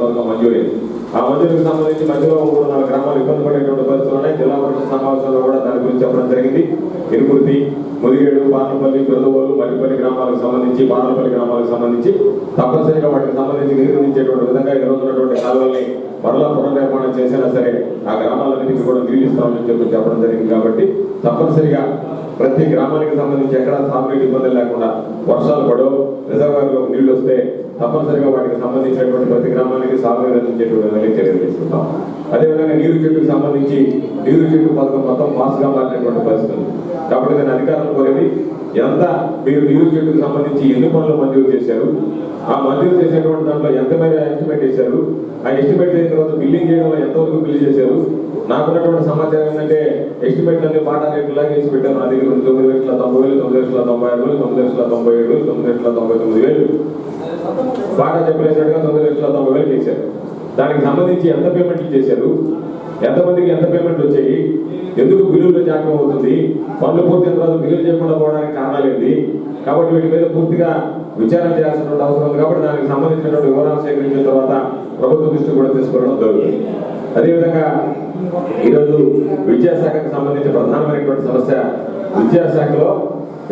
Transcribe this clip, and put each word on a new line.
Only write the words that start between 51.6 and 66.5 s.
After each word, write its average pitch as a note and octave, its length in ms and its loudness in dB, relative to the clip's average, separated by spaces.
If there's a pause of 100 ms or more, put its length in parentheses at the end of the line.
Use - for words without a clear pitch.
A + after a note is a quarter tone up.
పెట్టారు. C#3 260 0
నా C#3 100 -2
దగ్గర C3+ 220 2
ఉంది B2 160 0
తొమ్మిది C3 240 4
లక్షల C3 300 0
తొంభై B2 200 2
వేలు, C3+ 180 2
తొమ్మిది B2 200 2
లక్షల B2 300 0
తొంభై A#2+ 220 0
ఆరు A#2+ 120 0
వేలు, C#3+ 180 0
తొమ్మిది B2 220 0
లక్షల A#2+ 200 0 (100)
తొంభై A#2 260 2
ఏడు A#2 100 0
వేలు, - 180 2
తొమ్మిది A#2+ 220 -2
లక్షల A#2+ 280 0
తొంభై A2+ 240 0
తొమ్మిది A2 240 2
వేలు. D3 200 2 (1300)
బాటా F3 200 2 (100)
చెప్పలేసినట్టుగా D#3 580 2
తొమ్మిది D3+ 220 2
లక్షల C#3+ 280 -2
తొంభై C3 200 2
వేలు D3 180 0
చేశారు. - 300 -2 (540)
దానికి D3+ 300 0
సంబంధించి F3+ 460 2
ఎంత - 120 0 (100)
పేమెంట్లు E3+ 400 -2
చేశారు, - 340 2 (800)
ఎంతమందికి F3 460 2
ఎంత D#3+ 100 0 (100)
పేమెంట్లు E3 320 0
వచ్చాయి, C#3 300 2 (640)
ఎందుకు F#3+ 200 6 (100)
బిల్లుల్లో E3+ 380 4
జాప్యం D#3 300 0
అవుతుంది, C3+ 340 2 (480)